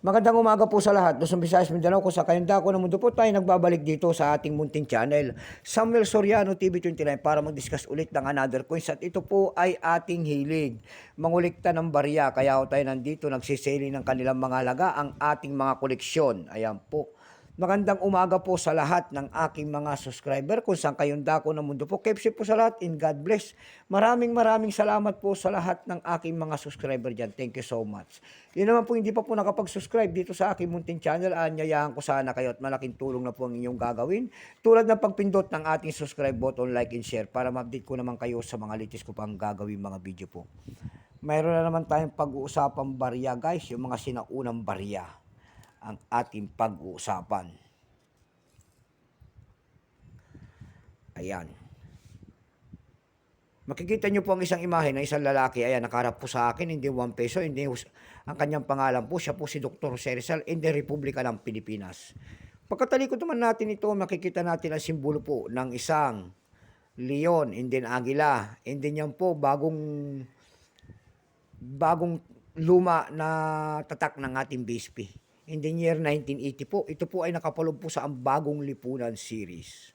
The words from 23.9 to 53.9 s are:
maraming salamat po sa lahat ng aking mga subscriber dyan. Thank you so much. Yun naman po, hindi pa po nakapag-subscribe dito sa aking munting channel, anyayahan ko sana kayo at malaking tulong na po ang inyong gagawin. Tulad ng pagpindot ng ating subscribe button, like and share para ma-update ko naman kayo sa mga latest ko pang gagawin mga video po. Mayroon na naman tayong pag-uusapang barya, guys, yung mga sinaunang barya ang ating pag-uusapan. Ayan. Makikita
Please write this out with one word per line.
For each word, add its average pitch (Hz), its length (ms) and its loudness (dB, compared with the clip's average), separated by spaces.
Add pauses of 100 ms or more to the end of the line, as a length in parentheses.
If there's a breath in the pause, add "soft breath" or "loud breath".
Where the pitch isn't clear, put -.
maraming 220 400 4
salamat 208 480 2
po 196 160 0
sa 196 160 2
lahat 180 320 0
ng 175 160 -6
aking 165 320 -2
mga 160 240 -4
subscriber 131 560 -6
dyan. 110 160 -6
Thank 123 240 -8
you 127 80 -8
so 117 240 -4
much. 101 320 -14 (400 loud breath)
Yun 202 80 4
naman 233 160 6
po, 233 160 0
hindi 214 160 0
pa 226 80 0
po 214 160 -2
nakapag-subscribe 202 720 0
dito 180 240 -4
sa 196 160 2
aking 180 160 -4
munting 170 320 -6
channel, 175 320 0
anyayahan 156 640 0
ko 143 80 -8
sana 135 320 0
kayo 127 160 -2
at 117 80 -8
malaking 131 400 -6
tulong 127 240 -4
na 123 80 -4
po 127 160 -6
ang 120 80 -6
inyong 123 240 -6
gagawin. 123 480 -2 (320 loud breath)
Tulad 226 240 8
ng 220 160 4
pagpindot 196 480 2
ng 156 160 -4
ating 156 320 -2
subscribe 139 400 -2
button, 127 400 -2
like 120 160 0
and 120 160 -8
share 110 160 -4
para 127 320 -2
ma-update 123 320 -8
ko 135 80 -6
naman 123 240 -6
kayo 120 240 -4
sa 117 160 -10
mga 107 240 -8
latest 110 240 -14
ko 110 80 -12
pang 107 160 -8
gagawin 104 480 -6
mga 98 240 -10
video 95 240 -12
po. 87 160 -16 (800 loud breath)
Mayroon 156 320 2
na 165 80 4
naman 165 240 0
tayong 156 320 2
pag-uusapang 139 800 -2
barya, 127 400 -2
guys, 160 320 -2
yung 123 160 -6
mga 123 80 -4
sinaunang 120 640 -6
barya 95 640 -8 (640 soft breath)
ang 107 240 -14
ating 113 480 -4
pag-uusapan. 92 880 -4 (3750 loud breath)
Ayan. 90 320 -8 (2250 soft breath)
Makikita 202 400 -2